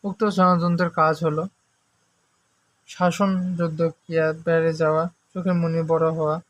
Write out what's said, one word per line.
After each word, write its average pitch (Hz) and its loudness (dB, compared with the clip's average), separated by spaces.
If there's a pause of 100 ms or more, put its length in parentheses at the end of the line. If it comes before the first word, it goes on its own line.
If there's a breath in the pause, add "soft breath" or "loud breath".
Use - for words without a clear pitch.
উক্ত 202 -4
স্নায়ুতন্ত্রের 175 2
কাজ 160 0
হলো 160 -2 (1400)
শাসনযোগ্য 175 -2
ক্রিয়া 160 -2
বেড়ে 165 0
যাওয়া, 160 0 (240)
চোখের 185 -2
মণি 165 0
বড় 160 2
হওয়া 160 -2